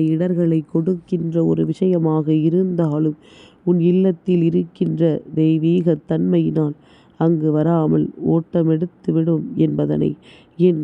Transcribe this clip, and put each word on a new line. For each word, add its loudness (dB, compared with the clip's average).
இடர்களை 0
கொடுக்கின்ற -4
ஒரு 0
விஷயமாக 0
இருந்தாலும் 0
உன் 2
இல்லத்தில் 2
இருக்கின்ற -2
தெய்வீக 2
தன்மையினால் 0
அங்கு 0
வராமல் 0
ஓட்டமெடுத்துவிடும் -2
என்பதனை 0
என் 2